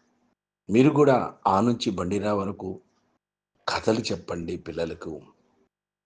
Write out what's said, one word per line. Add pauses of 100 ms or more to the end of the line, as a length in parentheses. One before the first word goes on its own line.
(720)
మీరు
కూడా (120)
ఆ
నుంచి
బండిరా
వరకు (880)
కథలు
చెప్పండి
పిల్లలకు, (840)